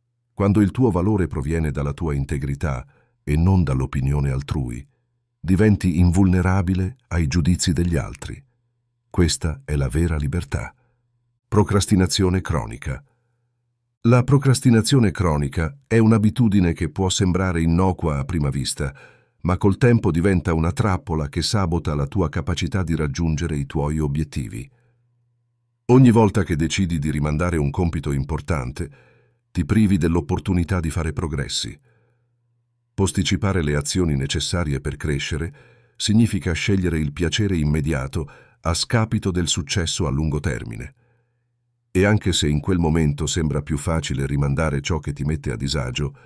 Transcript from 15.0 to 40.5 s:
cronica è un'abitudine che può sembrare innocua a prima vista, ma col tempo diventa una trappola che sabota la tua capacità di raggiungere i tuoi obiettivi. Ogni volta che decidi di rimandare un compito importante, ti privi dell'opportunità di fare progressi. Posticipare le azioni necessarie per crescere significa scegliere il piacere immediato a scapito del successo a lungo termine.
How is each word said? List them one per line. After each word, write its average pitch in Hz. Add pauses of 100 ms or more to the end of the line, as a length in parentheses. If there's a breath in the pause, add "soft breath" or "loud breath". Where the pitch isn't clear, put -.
cronica 78 (100)
è 110
un'abitudine 107
che 80
può 95
sembrare 92
innocua 82
a 67
prima 73
vista, 67 (500 loud breath)
ma 90
col 98
tempo 117
diventa 85
una 82
trappola 82
che 82
sabota 82
la 71
tua 85
capacità 85
di 80
raggiungere 76
i 71
tuoi 76
obiettivi. 73 (1160)
Ogni 123
volta 107
che 82
decidi 82
di 76
rimandare 76
un 73
compito 82
importante, 71 (600 soft breath)
ti 87
privi 98
dell'opportunità 87
di 80
fare 78
progressi. 71 (1120)
Posticipare 92
le 73
azioni 78
necessarie 71
per 71
crescere -
significa 107
scegliere 90
il 73
piacere 92
immediato 73 (300 loud breath)
a 85
scapito 110
del 87
successo 85
a 71
lungo 73
termine. 57 (960)